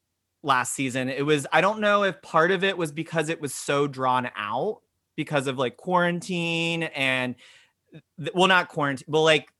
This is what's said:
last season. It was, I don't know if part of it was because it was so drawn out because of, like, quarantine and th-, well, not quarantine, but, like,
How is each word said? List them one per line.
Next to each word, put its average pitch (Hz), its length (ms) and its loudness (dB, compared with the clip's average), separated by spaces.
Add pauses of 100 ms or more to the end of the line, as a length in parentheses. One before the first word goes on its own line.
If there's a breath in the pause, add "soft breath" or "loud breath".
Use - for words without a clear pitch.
(420)
last 127 300 0
season. 127 360 -2
It 135 160 -4
was, 147 280 2
I 160 80 6
don't 208 180 2
know 208 240 2
if 196 200 -2
part 165 280 2
of 190 140 0
it 190 120 0
was 165 140 -4
because 156 380 -4
it 160 120 -4
was 147 140 -6
so 143 320 0
drawn 127 480 0
out 123 460 -4 (340)
because 147 320 -2
of, 135 120 -4
like, 123 180 -2
quarantine 170 1080 -2
and 131 520 -2 (840 soft breath)
th-, 156 160 -8
well, 185 140 6
not 180 200 4
quarantine, 143 400 -4
but, 156 120 2
like, 156 280 4 (100)